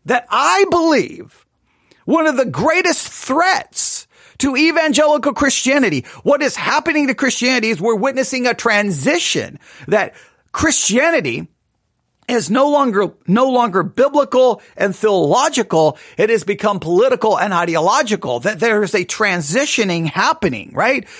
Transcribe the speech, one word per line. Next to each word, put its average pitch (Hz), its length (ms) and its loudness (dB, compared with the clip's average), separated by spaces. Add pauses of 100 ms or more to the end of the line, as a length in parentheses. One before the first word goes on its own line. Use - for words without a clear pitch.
that 240 240 -2
I 330 400 2
believe 320 760 0 (640)
one 311 200 2
of 269 120 0
the 254 80 0
greatest 311 600 0
threats - 1000 -4 (320)
to 262 180 -2
evangelical 302 800 2
Christianity, 262 720 0 (160)
what 285 180 2
is 262 160 -2
happening 294 520 -2
to 247 60 -2
Christianity 247 540 0
is 208 100 -2
we're 226 160 0
witnessing 254 520 -2
a 233 80 0
transition 208 1040 -2 (300)
that 190 260 0 (380)
Christianity 240 960 0 (800)
is 202 240 -2
no 262 200 2
longer, 233 420 0 (140)
no 247 240 4
longer 226 320 2
biblical 262 800 2 (160)
and 196 180 0
theological. 196 1000 2 (180)
It 208 140 2
has 214 120 2
become 202 380 -2
political 202 580 2
and 190 140 -2
ideological, 175 880 0
that 180 200 -4
there 220 220 2
is 190 120 -2
a 185 100 0
transitioning 180 1040 -2
happening, 180 640 -4
right? 233 340 -2 (140)